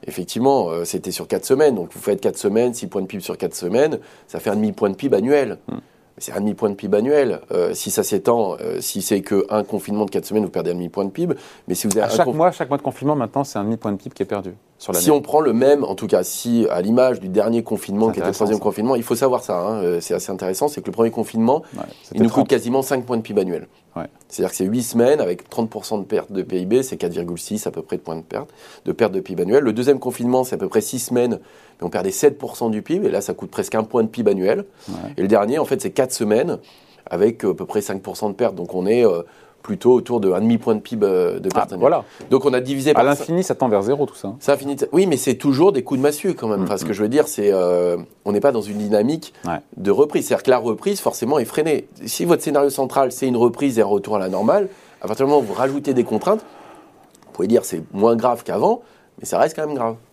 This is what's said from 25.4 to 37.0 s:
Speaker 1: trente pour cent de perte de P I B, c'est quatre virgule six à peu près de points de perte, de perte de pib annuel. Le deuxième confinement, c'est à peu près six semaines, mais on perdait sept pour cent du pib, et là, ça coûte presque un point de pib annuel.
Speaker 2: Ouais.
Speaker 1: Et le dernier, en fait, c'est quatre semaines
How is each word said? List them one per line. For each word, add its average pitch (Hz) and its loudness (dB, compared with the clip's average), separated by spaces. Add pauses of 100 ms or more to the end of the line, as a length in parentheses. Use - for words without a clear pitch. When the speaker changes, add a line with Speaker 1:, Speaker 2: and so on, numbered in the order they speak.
Speaker 1:
trente 113 -4
pour 104 -10
cent 107 -4
de 95 -6
perte - -4
de 95 -4
P 90 -4
I 92 -2
B, 120 4
c'est - -6
quatre 87 -4
virgule 85 -6
six 107 -8
à - -4
peu - -10
près - -6
de - -8
points 82 -8
de 80 -10
perte, 120 -10 (360)
de 95 -4
perte 92 2
de 95 -2
pib 92 -8
annuel. 107 4
Le 120 0
deuxième 123 2
confinement, 123 0
c'est 127 -4
à - -8
peu 95 -4
près 110 2
six 123 -6
semaines, 120 0 (420)
mais 85 -6
on 85 -4
perdait 95 -2
sept 139 2
pour - -10
cent 117 -2
du 107 -4
pib, 185 -2
et 117 2
là, 101 0
ça 92 -6
coûte - -12
presque - -4
un 110 2
point 117 0
de 110 2
pib 110 -2
annuel. 101 2 (240)
Speaker 2:
Ouais. 95 -10 (220)
Speaker 1:
Et - -2
le 98 0
dernier, 110 4
en 139 0
fait, - -2
c'est 95 -6
quatre 131 0
semaines 120 0 (500)